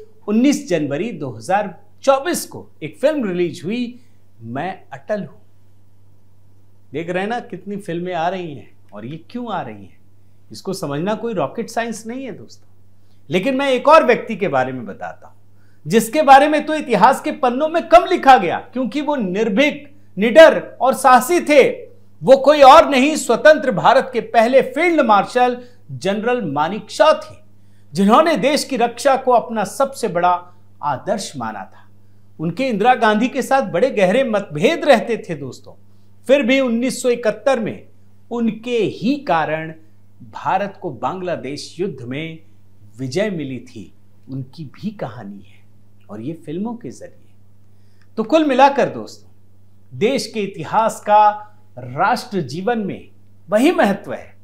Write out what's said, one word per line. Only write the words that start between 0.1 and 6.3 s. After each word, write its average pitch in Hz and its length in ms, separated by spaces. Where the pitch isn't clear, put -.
उन्नीस 240 400
जनवरी 180 440
दो 143 180
हज़ार 175 520
चौबीस 277 440
को - 220
एक 151 160
फिल्म 277 300
रिलीज 175 360
हुई, 240 360
मैं 139 400
अटल 202 280
हूं। 156 180